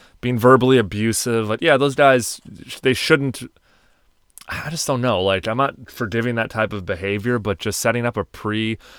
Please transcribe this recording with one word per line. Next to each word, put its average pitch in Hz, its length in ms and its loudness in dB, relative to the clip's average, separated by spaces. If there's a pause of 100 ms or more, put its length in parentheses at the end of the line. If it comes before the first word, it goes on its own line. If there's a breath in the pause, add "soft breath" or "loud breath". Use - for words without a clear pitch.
(220 soft breath)
being 123 160 -2
verbally 127 400 6
abusive. 110 720 -2
Like, 107 120 -2
yeah, 156 160 4
those 135 180 0
guys, 135 440 4 (280)
sh-, - 140 -16
they 131 120 2
shouldn't, 139 500 0 (1040)
I - 220 -8
just 156 180 -6
don't 131 140 -2
know. 117 200 0
Like, 95 260 0
I'm 113 100 -4
not 135 340 -4
forgiving 117 440 -4
that 113 160 -2
type 107 220 -2
of 98 120 -8
behavior, 101 540 -2
but 101 200 -2
just - 220 -6
setting 117 240 0
up 120 120 -4
a 101 60 -2
pre, 110 540 -4 (220 soft breath)